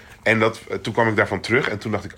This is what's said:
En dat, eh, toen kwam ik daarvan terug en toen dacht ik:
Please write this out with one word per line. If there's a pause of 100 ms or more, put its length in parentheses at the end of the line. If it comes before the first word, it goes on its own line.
(240)
En
dat, (100)
eh,
toen
kwam
ik
daarvan
terug
en
toen
dacht
ik: